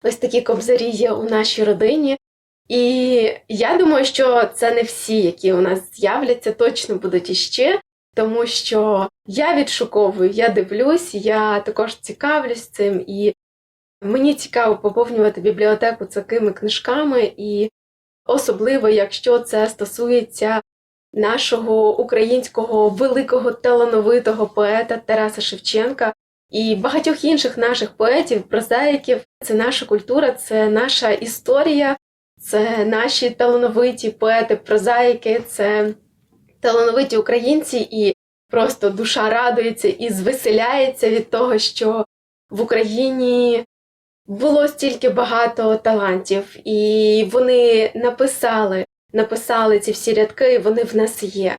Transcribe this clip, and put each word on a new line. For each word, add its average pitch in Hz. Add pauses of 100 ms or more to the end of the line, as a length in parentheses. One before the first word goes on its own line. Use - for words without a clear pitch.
Ось 226
такі 240
кобзарі 233
є 220
у 220
нашій 214
родині. 269 (500)
І 247 (140)
я 226
думаю, 311
що 254
це 233
не 233
всі, 220
які 180
у 180
нас 185
з'являться, 240
точно -
будуть 180
іще. 285 (340)
Тому 226
що 214 (180)
я 294
відшуковую, 208
я 226
дивлюсь, 214
я 214
також 220
цікавлюсь 262
цим. 202
І 202 (680)
мені 269
цікаво 226
поповнювати 214
бібліотеку 214
такими 208
книжками. 247
І 208 (540)
особливо, 240
якщо 214
це 220
стосується 220 (520)
нашого 220
українського 226
великого 254
талановитого 233
поета 220
Тараса 214
Шевченка 220 (400)
і 214
багатьох 294
інших 285
наших 233
поетів, 247
прозаїків. 254 (160)
Це -
наша 233
культура, 247
це 220
наша 233
історія, 277 (440)
це 214
наші 233
талановиті 240
поети, 220
прозаїки, 233
це 208 (680)
талановиті 233
українці, 240
і 214 (360)
просто 220
душа 214
радується 226
і 226
звеселяється 240
від 220
того, 233
що 220 (460)
в 202
Україні 240 (600)
було 294
стільки 254
багато 233
талантів, 196 (120)
і 214
вони 240
написали, 226 (280)
написали 220
ці 208
всі 220
рядки, 214
і 240
вони 220
в 208
нас 220
є. 190